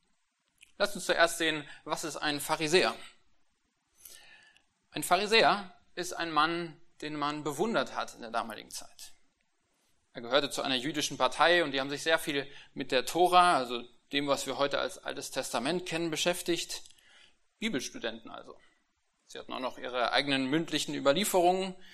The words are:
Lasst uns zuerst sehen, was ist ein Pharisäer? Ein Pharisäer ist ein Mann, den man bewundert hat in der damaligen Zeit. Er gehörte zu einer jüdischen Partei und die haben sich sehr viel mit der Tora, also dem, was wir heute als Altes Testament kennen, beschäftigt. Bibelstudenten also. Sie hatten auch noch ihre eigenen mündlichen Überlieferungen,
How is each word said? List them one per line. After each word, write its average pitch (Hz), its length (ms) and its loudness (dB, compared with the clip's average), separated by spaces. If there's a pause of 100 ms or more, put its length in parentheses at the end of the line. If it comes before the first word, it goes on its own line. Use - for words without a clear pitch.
(760)
Lasst 202 180 0
uns 180 100 -8
zuerst 165 320 4
sehen, 156 300 -2 (160)
was 151 220 -4
ist 156 100 -6
ein 147 240 -2
Pharisäer? 151 560 2 (2000)
Ein 151 120 -6
Pharisäer 190 720 4 (200)
ist 175 180 -6
ein 165 180 -6
Mann, 160 480 0 (220)
den 151 160 -8
man 147 260 -4
bewundert 156 520 0
hat 117 200 -6
in 120 60 -20
der 113 100 -12
damaligen 113 400 -6
Zeit. - 400 -16 (1000)
Er 131 100 -14
gehörte 131 280 2
zu - 140 -4
einer 135 120 0
jüdischen 143 420 -4
Partei 165 460 4
und 143 80 -4
die 135 80 -2
haben 139 120 -4
sich 143 100 -6
sehr 160 160 4
viel 139 340 -4 (220)
mit 139 180 -8
der 131 140 4
Tora, 175 520 6
also 120 260 -2 (280)
dem, 143 160 0
was 139 200 0
wir 127 100 -4
heute 139 220 2
als 127 180 -4
Altes 139 320 -8
Testament 139 560 -4
kennen, 165 240 -4
beschäftigt. 170 720 -2 (800)
Bibelstudenten 123 720 -6
also. - 260 -16 (680)
Sie - 100 -16
hatten 123 160 -12
auch 120 60 -6
noch 123 180 -6
ihre 123 340 -2
eigenen 135 360 0
mündlichen 151 480 0
Überlieferungen, 180 800 2 (180)